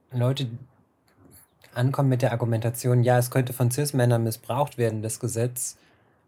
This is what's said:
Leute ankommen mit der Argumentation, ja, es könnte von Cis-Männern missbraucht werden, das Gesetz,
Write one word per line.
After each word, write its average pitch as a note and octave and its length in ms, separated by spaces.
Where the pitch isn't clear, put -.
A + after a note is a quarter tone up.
Leute B2+ 360
ankommen C3+ 360
mit B2 120
der G#2 100
Argumentation, A#2 720
ja, B2 140
es B2 140
könnte C3 220
von B2 180
Cis-Männern A#2+ 520
missbraucht A#2+ 540
werden, A2 240
das A2 180
Gesetz, A#2+ 580